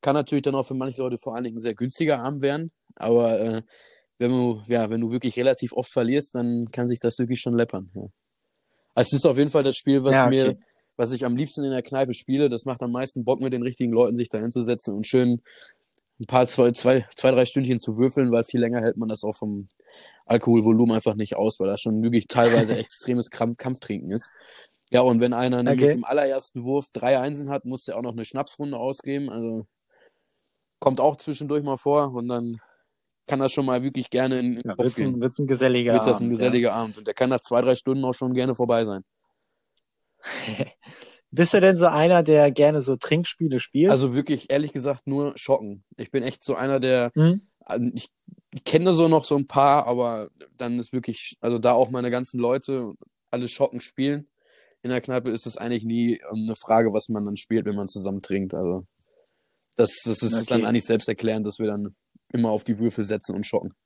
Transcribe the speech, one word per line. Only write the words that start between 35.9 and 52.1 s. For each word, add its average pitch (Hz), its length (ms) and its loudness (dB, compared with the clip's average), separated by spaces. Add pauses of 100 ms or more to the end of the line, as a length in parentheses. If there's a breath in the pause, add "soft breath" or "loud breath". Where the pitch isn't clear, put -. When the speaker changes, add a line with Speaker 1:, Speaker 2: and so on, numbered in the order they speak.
Speaker 1:
Wird's 113 120 4
das 120 140 2
ein 120 60 0
Speaker 2:
Abend, 120 120 0
ja. - 0 -
Speaker 1:
geselliger 123 360 2
Abend. 107 240 -6
Und 107 80 -12
der 107 80 -6
kann 127 160 0
nach 127 100 0
zwei, 120 220 0
drei 123 140 2
Stunden 135 280 -2
auch 127 100 -2
schon 127 200 -4
gerne 127 200 0
vorbei 117 300 2
sein. 98 200 -8 (1120)
Speaker 2:
<laughs> - 580 -10 (540 loud breath)
Bist 165 240 2
du 202 60 8
denn 190 160 8
so 170 100 4
einer, 165 360 6
der 147 280 8
gerne 147 320 4
so 131 140 0
Trinkspiele 156 640 -2
spielt? 160 300 2
Speaker 1:
Also 131 240 2
wirklich, 139 360 -2
ehrlich 143 220 0
gesagt, 135 340 -6
nur 139 300 -4
Schocken. 104 480 -2 (120)
Ich - 140 -12
bin 135 120 -2
echt - 220 -8
so 135 100 -2
einer, 135 260 -2
der, 123 340 2
Speaker 2:
Mhm. 170 340 4 (200)
Speaker 1:
ähm, 120 260 -2
ich - 160 -10 (540)
kenne 170 280 4
so 165 160 4
noch 160 160 4
so 147 120 0
ein 139 100 0
paar, 143 400 4
aber 117 440 -4 (260)
dann 120 220 -4
ist 117 140 -8
wirklich, - 480 -8
also 120 180 -2
da 120 140 4
auch 120 180 4
meine 123 200 -4